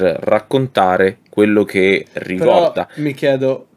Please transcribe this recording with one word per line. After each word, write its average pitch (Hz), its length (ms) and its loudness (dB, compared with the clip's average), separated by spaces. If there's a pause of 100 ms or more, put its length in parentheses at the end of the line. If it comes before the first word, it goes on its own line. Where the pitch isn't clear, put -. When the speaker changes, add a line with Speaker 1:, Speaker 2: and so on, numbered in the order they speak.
(200)
Speaker 1:
raccontare 95 1000 0 (120)
quello 104 340 2
che 95 500 0
ricorda. 147 720 0
Speaker 2:
Però - 160 -12
mi 147 120 -4
chiedo, 135 520 -2 (100)